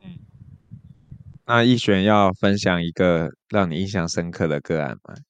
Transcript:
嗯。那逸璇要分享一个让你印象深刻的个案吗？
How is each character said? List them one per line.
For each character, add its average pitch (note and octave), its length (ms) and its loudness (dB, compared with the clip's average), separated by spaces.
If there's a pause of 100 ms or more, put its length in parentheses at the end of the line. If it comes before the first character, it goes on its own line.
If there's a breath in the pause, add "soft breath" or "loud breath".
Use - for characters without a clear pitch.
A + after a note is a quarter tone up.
嗯。 F2+ 160 -20 (1300)
那 A#2 180 4
逸 B2 140 6
璇 G2 260 2
要 G2+ 300 4
分 G2+ 240 0
享 F#2 260 0
一 E2+ 80 -6
个 E2 400 0 (160)
让 G2 240 0
你 D#2 60 -6
印 F#2+ 100 -4
象 F#2 220 -4
深 E2+ 200 -6
刻 E2+ 180 -4
的 D2 120 -2
个 D#2 220 -4
案 C2 100 -6 (120)
吗？ - 120 -20 (140)